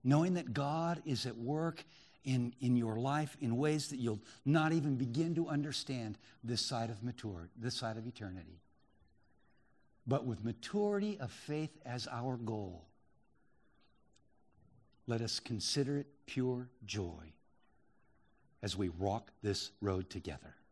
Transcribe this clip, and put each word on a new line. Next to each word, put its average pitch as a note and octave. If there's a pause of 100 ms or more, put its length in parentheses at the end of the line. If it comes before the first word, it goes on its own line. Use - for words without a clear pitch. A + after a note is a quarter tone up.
knowing D#3+
that D#3+
God D#3
is B2+
at A#2+
work D#3 (420)
in, B2
in B2
your A2+
life C#3
in A#2
ways D3+
that C#3
you'll A2+ (240)
not D#3+
even D3
begin C3
to E3
understand C3+ (240)
this A2+
side A2+
of G#2+
mature-, G2+
this A#2+
side A2+
of A2+
eternity. F2+ (1500)
But B2
with A2+
maturity G#3
of B2+
faith D3+ (160)
as A#2+
our B2
goal, G#2+ (2250)
let A#2
us A2
consider C3+
it C#3+ (200)
pure B2+ (160)
joy E2+ (1300)
as F#2+
we F#2
walk G2 (100)
this G2+ (100)
road F#2
together. - (180)